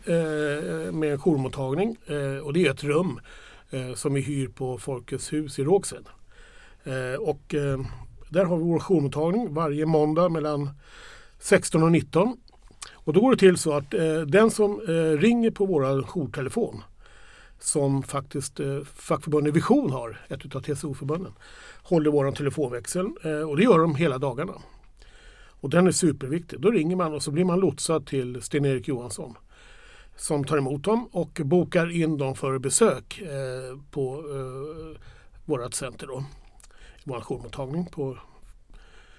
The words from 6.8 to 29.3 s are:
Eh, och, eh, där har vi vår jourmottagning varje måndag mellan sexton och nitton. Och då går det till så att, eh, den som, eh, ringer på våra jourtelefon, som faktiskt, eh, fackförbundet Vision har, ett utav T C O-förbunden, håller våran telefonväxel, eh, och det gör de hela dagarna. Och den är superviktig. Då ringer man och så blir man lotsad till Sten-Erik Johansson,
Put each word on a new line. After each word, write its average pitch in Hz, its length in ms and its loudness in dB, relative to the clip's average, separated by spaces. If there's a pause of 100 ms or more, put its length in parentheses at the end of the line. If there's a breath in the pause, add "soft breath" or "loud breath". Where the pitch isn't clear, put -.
Eh, 131 360 -6
och, 147 340 -4
eh, 143 260 0 (500 loud breath)
där 180 160 2
har 175 120 0
vi 160 60 0
vår 170 160 2
jourmottagning 160 760 0
varje 151 320 0
måndag 160 440 4
mellan 147 400 -2 (720 loud breath)
sexton 170 440 4
och 165 80 6
nitton. 180 460 2 (560 loud breath)
Och - 200 -4
då 175 80 8
går 262 100 6
det 233 60 6
till 180 200 8
så 156 160 0
att, 143 200 -4
eh, 160 280 0
den 196 300 6
som, 208 300 0
eh, 165 380 2
ringer 226 320 4
på 202 140 0
våra 135 380 2
jourtelefon, 143 800 -4 (760 soft breath)
som 139 440 0
faktiskt, - 560 -8
eh, 139 200 -4 (160)
fackförbundet 151 580 0
Vision 214 380 4
har, 117 380 -8
ett - 160 -10
utav 135 160 -8
T 147 140 -4
C 151 120 -8
O-förbunden, 143 460 -6 (500 loud breath)
håller 151 280 2
våran 139 220 2
telefonväxel, 143 760 -4 (140)
eh, 156 260 -4
och 143 80 -2
det 185 60 6
gör 208 160 8
de 160 160 4
hela 139 220 2
dagarna. 139 360 -4 (1080 soft breath)
Och 139 100 -6
den 175 180 6
är 165 40 6
superviktig. 147 680 -2
Då 190 120 4
ringer 175 240 2
man 165 180 -2
och 143 100 -6
så 156 80 -6
blir 170 140 2
man 175 140 2
lotsad 160 480 0
till 123 340 -4
Sten-Erik 135 460 0
Johansson, 127 500 -8 (800 soft breath)